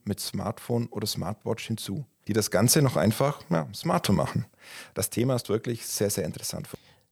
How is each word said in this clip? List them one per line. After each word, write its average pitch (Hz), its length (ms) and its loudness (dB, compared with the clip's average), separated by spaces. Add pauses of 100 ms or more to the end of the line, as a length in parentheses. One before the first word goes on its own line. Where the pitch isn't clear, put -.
mit 101 160 -2
Smartphone 110 680 -2
oder 107 200 -6
Smartwatch 107 600 -4
hinzu, 104 380 -6 (220)
die 104 60 -2
das 104 180 2
Ganze 117 300 6
noch 131 140 4
einfach, 110 540 4
ja, 165 260 0
smarter 175 380 2
machen. - 320 2 (480)
Das - 160 -2
Thema 123 260 2
ist - 140 -4
wirklich 117 360 -2
sehr, - 240 0
sehr 92 160 -2
interessant. - 420 -6 (440)